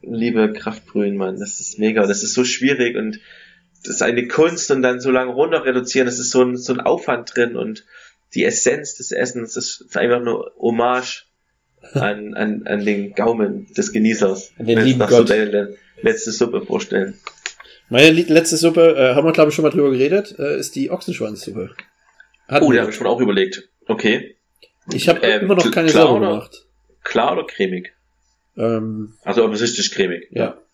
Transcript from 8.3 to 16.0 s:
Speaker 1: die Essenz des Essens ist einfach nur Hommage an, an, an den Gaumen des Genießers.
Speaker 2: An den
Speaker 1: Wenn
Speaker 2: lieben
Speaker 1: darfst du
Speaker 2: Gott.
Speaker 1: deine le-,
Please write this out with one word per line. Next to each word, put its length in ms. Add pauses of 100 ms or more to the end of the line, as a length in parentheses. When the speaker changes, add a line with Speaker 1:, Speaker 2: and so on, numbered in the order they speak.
Speaker 1:
die 100
Essenz 500
des 160
Essens 460
ist 400
einfach 260
nur 340
Hommage 680 (680)
an, 420
an, 320
an 180
den 300
Gaumen 580
des 180
Genießers. 680
Speaker 2:
An 60
den 120
Speaker 1:
Wenn 80
Speaker 2:
lieben 140
Speaker 1:
darfst 160
du 80
Speaker 2:
Gott. 80
Speaker 1:
deine 200
le-, 260 (240)